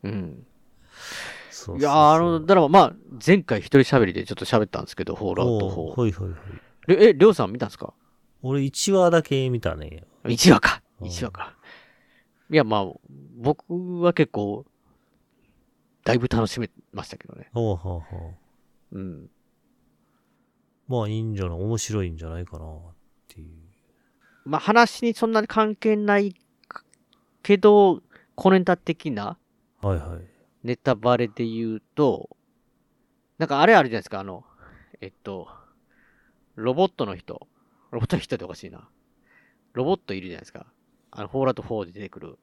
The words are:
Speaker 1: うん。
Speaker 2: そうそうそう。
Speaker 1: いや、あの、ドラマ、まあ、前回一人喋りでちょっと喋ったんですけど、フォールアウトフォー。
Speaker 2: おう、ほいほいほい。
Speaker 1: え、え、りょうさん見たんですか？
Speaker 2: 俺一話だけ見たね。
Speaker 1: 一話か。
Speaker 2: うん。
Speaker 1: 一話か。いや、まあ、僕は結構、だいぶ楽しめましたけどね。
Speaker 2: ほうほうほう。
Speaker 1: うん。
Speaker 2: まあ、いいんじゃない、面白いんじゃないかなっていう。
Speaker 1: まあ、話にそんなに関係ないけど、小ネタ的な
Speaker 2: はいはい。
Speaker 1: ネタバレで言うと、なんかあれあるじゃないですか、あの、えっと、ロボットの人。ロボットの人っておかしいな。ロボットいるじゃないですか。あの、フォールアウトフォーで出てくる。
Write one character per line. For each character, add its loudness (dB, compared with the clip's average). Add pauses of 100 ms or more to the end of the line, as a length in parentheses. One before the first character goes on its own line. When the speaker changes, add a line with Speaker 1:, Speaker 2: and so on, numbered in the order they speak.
Speaker 1:
う -8
ん。 -12 (1040)
Speaker 2:
そ -14
う -8
そ -
う -
そ -
う。 -8
Speaker 1:
い 0
や、 6
あ 6
の、 0
ド 4
ラ 6
マ、 4
ま 8
あ、 4 (320)
前 6
回 -2
一 -12
人 6
喋 4
り -2
で -6
ち -10
ょ -6
っ -8
と -8
喋 2
っ -4
た -8
ん -10
で -20
す -18
け -8
ど、 -8
フ -6
ォ -4
ー -6
ル -2
ア 0
ウ 0
ト -4
フ -8
ォ -8
ー。 -8
Speaker 2:
お -8
う、 -14
ほ 0
い -2
ほ -10
い -8
ほ -12
い。 -16 (500)
Speaker 1:
え、 8
え、 4
り 6
ょ 10
う 4
さ 0
ん -6
見 -10
た -6
ん -10
で -18
す -20
か？ -14 (480)
Speaker 2:
俺 -2
一 -4
話 4
だ 4
け -2
見 -4
た -4
ね。 -16 (200)
Speaker 1:
一 6
話 8
か。 -2 (180)
Speaker 2:
う -14
ん。 -12
Speaker 1:
一 -10
話 -8
か。 -16 (920)
い 0
や、 6
ま 0
あ、 -2 (520)
僕 -4
は 2
結 0
構、 -6 (1400)
だ 2
い 0
ぶ -4
楽 0
し -10
め -8 (200)
ま -12
し -16
た -18
け -20
ど -20
ね。 -20
Speaker 2:
ほ -2
う -4
ほ -10
う -10
ほ -16 (600)
う。 -14
Speaker 1:
う -12
ん。 -14 (1600)
Speaker 2:
ま -4
あ、 -4
い -6
い -4
ん -6
じ -4
ゃ -4
な -8
い、 -8
面 -4
白 -6
い -6
ん -12
じ -14
ゃ -12
な -10
い -10
か -18
な -16
っ -14 (560)
て -20
い -20
う。 -20 (960)
Speaker 1:
ま -4
あ、 0
話 2
に 0
そ -2
ん -2
な 2
に -4
関 0
係 0
な 0
い -2 (1080)
け 4
ど、 6 (320)
小 2
ネ 6
タ 2
的 -8
な -8 (440)
Speaker 2:
は -2
い -4
は -10
い。 -16 (420)
Speaker 1:
ネ -6
タ -2
バ 0
レ -2
で -8
言 -6
う -14 (120)
と、 -2 (1040)
な -2
ん -8
か 0
あ 6
れ 8
あ 8
る -2
じ -6
ゃ -2
な -2
い -10
で -14
す -20
か、 -8
あ -10
の、 -14 (560)
え -16
っ -20 (100)
と、 -12 (1080)
ロ -4
ボ 2
ッ -2
ト -6
の -10
人。 -18 (440)
ロ -8
ボ -4
ッ -8
ト -2
の -2
人 -8
っ -8
て -16
お -16
か -14
し -20
い -16
な。 -20 (840)
ロ -6
ボ -2
ッ -18
ト -12
い -8
る -16
じ -14
ゃ -16
な -18
い -20
で -20
す -20
か。 -20 (460)
あ -14
の、 -12
フ -6
ォ 0
ー 0
ル 0
ア -2
ウ -4
ト -14
フ -8
ォ -8
ー -10
で -20
出 -20
て -14
く -20
る。 -20